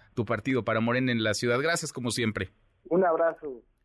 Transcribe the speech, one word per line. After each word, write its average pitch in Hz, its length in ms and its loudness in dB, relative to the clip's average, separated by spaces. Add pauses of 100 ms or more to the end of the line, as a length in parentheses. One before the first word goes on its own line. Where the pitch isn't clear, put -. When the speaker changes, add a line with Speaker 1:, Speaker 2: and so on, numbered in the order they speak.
(140)
Speaker 1:
tu 120 100 -2
partido, 117 400 -2
para 113 160 0
Morena 123 320 2
en 113 100 0
la 107 120 2
ciudad. 120 260 2
Gracias, 165 320 -2
como 120 180 -4
siempre. 107 400 -2 (380)
Speaker 2:
Un 185 160 2
abrazo. 160 580 0 (220)